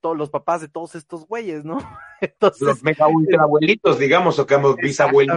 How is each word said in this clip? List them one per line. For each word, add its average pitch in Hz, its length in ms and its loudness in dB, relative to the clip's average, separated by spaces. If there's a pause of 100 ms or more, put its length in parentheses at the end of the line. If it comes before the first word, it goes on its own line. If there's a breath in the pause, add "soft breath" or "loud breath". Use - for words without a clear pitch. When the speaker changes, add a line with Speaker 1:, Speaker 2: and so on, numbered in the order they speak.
Speaker 1:
to-, 165 140 -4
los 147 160 -6
papás 160 320 -6
de 156 60 -16
todos 165 260 -14
estos 160 320 -18
güeyes, 185 380 -10
¿no? 160 140 -8
<laughs> - 420 -16
Entonces - 420 -2
Speaker 2:
Los 143 200 -2
mega 151 240 0
ultra 160 360 2
abuelitos, 156 560 2
digamos, 156 400 0
o 139 80 0
como 139 280 2
bisabuelitos, 139 640 2